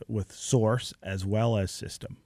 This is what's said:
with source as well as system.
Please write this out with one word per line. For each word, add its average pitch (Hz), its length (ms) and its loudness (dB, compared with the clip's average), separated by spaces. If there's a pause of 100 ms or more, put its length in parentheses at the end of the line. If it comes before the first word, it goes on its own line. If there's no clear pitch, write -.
with 104 240 -4
source 117 720 2
as 95 240 -4
well 110 320 2
as 92 140 2
system. - 540 -10